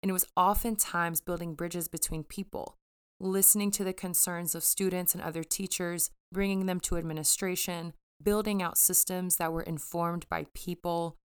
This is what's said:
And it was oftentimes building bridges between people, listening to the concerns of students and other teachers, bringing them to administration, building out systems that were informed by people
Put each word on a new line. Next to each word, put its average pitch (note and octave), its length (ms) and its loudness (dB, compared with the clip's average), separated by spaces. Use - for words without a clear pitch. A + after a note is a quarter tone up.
And G3 80 2
it - 20 0
was F#3 140 0
oftentimes F#3 840 2
building E3+ 340 -4
bridges E3+ 320 -4
between D#3+ 380 -4
people, - 500 -8
listening G3 500 4
to G3+ 140 -2
the F#3 80 -2
concerns F3 640 -2
of E3 80 -6
students F3+ 500 2
and F3 80 -6
other E3 220 -4
teachers, F3 680 -2
bringing F#3+ 340 2
them F3+ 140 0
to - 160 0
administration, E3+ 1000 -2
building G#3 400 2
out E3+ 160 0
systems F3+ 600 2
that E3 160 0
were E3 100 -2
informed E3+ 680 -4
by - 240 -4
people E3+ 640 -4